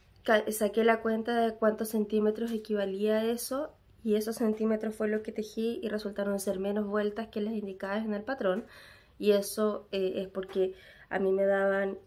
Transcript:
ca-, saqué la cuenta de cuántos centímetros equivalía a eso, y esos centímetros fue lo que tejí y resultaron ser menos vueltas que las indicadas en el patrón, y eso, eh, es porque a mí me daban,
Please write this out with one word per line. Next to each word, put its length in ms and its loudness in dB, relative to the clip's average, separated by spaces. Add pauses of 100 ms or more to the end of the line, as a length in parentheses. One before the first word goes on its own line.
(240)
ca-, 260 4
saqué 320 2
la 180 6
cuenta 400 0
de 140 2
cuántos 360 2
centímetros 600 2
equivalía 680 0
a 60 2
eso, 480 -2 (300)
y 140 4
esos 200 0
centímetros 600 0
fue 120 0
lo 140 0
que 80 -10
tejí 500 -4
y 80 -4
resultaron 520 -2
ser 180 -2
menos 280 -2
vueltas 420 -2
que 120 -6
las 140 -2
indicadas 500 -4
en 100 -2
el 100 -4
patrón, 420 -2 (500)
y 140 4
eso, 600 0
eh, 240 0
es 120 -4
porque 460 -2 (340)
a 120 -4
mí 100 2
me 160 4
daban, 600 2